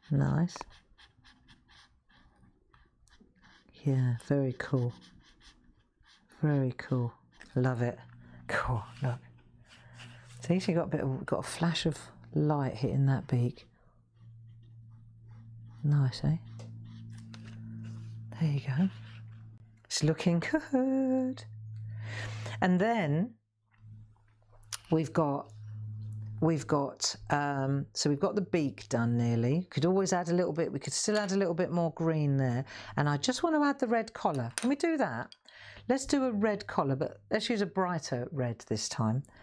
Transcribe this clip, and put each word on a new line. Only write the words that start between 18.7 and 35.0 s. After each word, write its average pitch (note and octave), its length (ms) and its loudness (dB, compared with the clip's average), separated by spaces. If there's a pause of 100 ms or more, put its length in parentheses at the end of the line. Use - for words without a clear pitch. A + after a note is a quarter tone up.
It's - 180 -2
looking E3+ 360 4 (320)
good. C4 720 2 (1160)
And F3+ 200 4
then G3+ 560 2 (1600)
we've D#3+ 220 2
got, C#3+ 400 2 (880)
we've D#3 260 4
got, - 480 0 (140)
um, C#3 640 2
so - 160 2
we've C#3+ 100 2
got G3 160 0
the G3+ 60 2
beak D3 480 0
done A#2+ 280 2
nearly. A#2+ 520 2
Could C#3+ 160 0
always F#3+ 260 4
add F3 160 2
a F3 60 0
little F3+ 180 4
bit, D#3 220 0
we C#3 60 -4
could - 140 -6
still G#3+ 240 0
add G3+ 140 0
a G3 60 2
little F3+ 160 2
bit E3+ 180 0
more E3+ 220 2
green D#3 420 2
there. C3 300 2 (320)
And D3 100 2
I C#3+ 80 2
just B3+ 280 0
want D#4+ 120 4
to D4 80 4
add C#4 160 2
the B3 80 2
red A3+ 260 0
collar. C3+ 440 0
Can A#3 100 0
we C#4 80 2
do D#4+ 220 0
that? F#3 360 -2 (540)